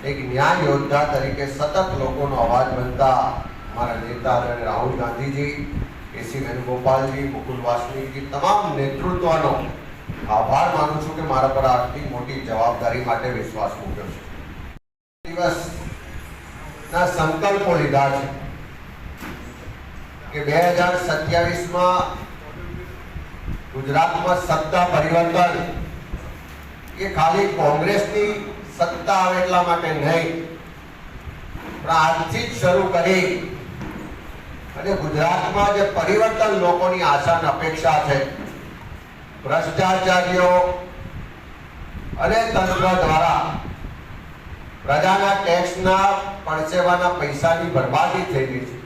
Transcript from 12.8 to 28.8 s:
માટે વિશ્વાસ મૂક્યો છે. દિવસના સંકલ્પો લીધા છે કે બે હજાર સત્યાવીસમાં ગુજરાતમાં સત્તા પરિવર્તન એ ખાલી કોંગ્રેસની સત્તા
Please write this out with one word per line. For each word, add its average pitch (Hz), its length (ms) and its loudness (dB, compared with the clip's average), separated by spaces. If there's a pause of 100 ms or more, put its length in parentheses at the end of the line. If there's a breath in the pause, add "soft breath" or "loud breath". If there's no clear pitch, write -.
માટે 120 280 0
વિશ્વાસ 110 420 -4
મૂક્યો 98 320 -8
છે. - 120 -10 (1040)
દિવસના - 1800 -4
સંકલ્પો 170 680 2
લીધા 139 340 4
છે 139 180 -2 (2000)
કે 147 160 -8
બે 147 120 4 (120)
હજાર 180 300 4
સત્યાવીસમાં 175 1040 2 (1700)
ગુજરાતમાં 139 680 2
સત્તા 170 460 2
પરિવર્તન 170 680 4 (1400)
એ 190 140 -4
ખાલી 175 440 4
કોંગ્રેસની 190 760 2 (400)
સત્તા 170 460 0